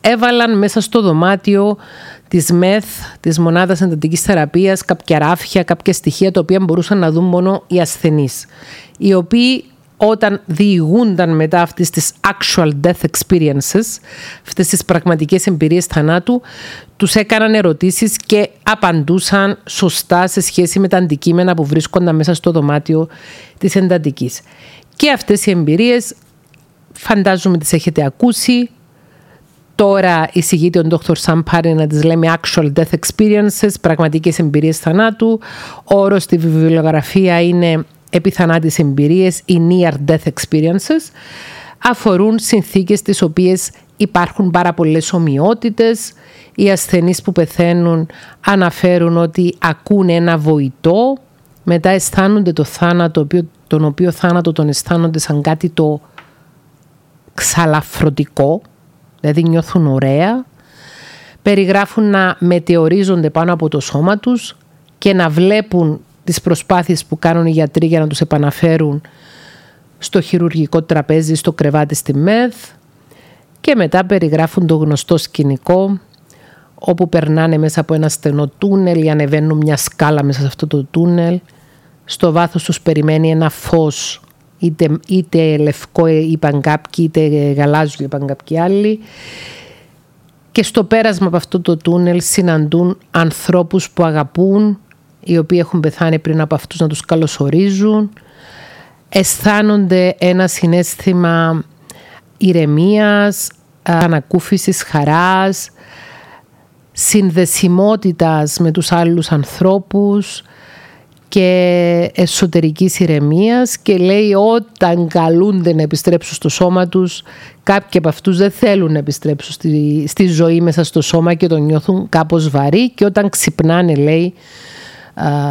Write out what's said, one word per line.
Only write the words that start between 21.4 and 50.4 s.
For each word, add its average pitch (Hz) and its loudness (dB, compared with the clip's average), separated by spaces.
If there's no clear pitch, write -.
που 165 -2
βρίσκονταν 160 0
μέσα 156 0
στο 170 -2
δωμάτιο 156 0
της - -2
εντατικής. 170 -2
Και 294 2
αυτές 208 0
οι 208 2
εμπειρίες, 185 0
φαντάζομαι 190 0
τις 151 -4
έχετε 156 0
ακούσει, 240 0
τώρα 185 2
εισηγείται 170 0
ο 165 2
ντόκτορ 160 -2
Σαμ 165 0
Πάρνια 165 0
να 156 0
τις 151 0
λέμε 165 2
actual 151 -2
death 160 0
experiences, 208 0
πραγματικές 160 0
εμπειρίες 156 0
θανάτου. 220 0
Ο 202 2
όρος 196 2
στη - 0
βιβλιογραφία 160 2
είναι 170 0
επιθανάτιες 165 0
εμπειρίες, 156 2
οι 180 2
near 175 2
death 160 0
experiences, 175 -2
αφορούν 220 2
συνθήκες 196 0
τις - -2
οποίες 185 0
υπάρχουν 180 -2
πάρα 175 2
πολλές 160 0
ομοιότητες. 214 0
Οι 196 2
ασθενείς 180 0
που 196 -6
πεθαίνουν 170 0
αναφέρουν 175 2
ότι 170 0
ακούνε 180 0
ένα 170 2
βοητό, 160 0